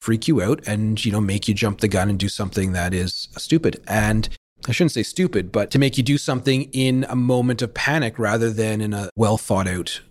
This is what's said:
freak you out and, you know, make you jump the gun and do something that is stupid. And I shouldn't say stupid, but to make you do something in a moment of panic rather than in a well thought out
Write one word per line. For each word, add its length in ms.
freak 260
you 140
out 260
and, 380
you 80
know, 80
make 260
you 60
jump 260
the 80
gun 220
and 100
do 80
something 460
that 200
is 440
stupid. 500
And 400
I 40
shouldn't 200
say 120
stupid, 480
but 200
to 80
make 180
you 60
do 140
something 460
in 340
a 80
moment 460
of 140
panic 420
rather 320
than 320
in 100
a 240
well 220
thought 300
out 440